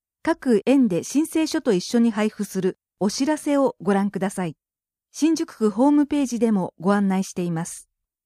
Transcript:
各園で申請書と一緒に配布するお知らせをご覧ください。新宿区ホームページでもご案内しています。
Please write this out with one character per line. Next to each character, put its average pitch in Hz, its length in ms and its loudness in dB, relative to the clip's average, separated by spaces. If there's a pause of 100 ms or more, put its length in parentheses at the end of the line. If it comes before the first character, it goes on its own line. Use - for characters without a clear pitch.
(220)
各 262 420 0
園 254 240 4
で 170 160 -2
申 311 220 0
請 320 200 -2
書 320 140 -2
と 247 120 0
一 175 100 0
緒 - 160 -2
に 233 120 4
配 214 180 0
布 208 160 -8
す 190 180 -8
る 185 160 -2 (200)
お 190 120 0
知 269 160 -4
ら 302 100 0
せ 285 220 0
を 269 220 0
ご 185 120 0
覧 196 180 0
く 196 80 -6
だ 185 120 -4
さ 185 160 -6
い。 156 100 -8 (560)
新 320 240 2
宿 - 200 -6
区 214 140 2
ホ 233 180 2
ー - 20 4
ム 294 160 4
ペ 285 180 0
ー - 20 -2
ジ 240 140 -4
で 226 120 2
も 185 280 -2
ご 196 140 2
案 202 140 2
内 190 160 0
し - 80 -16
て 180 100 -6
い 175 80 -4
ま 165 140 -4
す。 - 240 -16 (380)